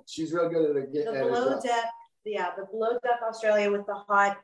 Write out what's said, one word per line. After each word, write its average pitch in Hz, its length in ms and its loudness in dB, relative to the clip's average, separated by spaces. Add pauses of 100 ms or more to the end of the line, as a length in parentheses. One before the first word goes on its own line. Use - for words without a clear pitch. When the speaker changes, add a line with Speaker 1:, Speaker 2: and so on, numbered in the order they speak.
Speaker 1:
She's 156 260 -6
real 170 160 2
good 156 300 2
at 135 60 0
it, 135 100 -8
Speaker 2:
the 151 140 0
Speaker 1:
at - 80 -2
it, 135 80 0
Speaker 2:
Below 247 340 2
Speaker 1:
uh, - 20 -6
Speaker 2:
Deck, 233 260 0 (380)
yeah, 190 340 -4
the 196 80 -8
Below 220 280 -2 (100)
Deck 240 240 2
Australia 214 440 2
with 202 140 -2
the 202 100 -4
hot, 202 480 2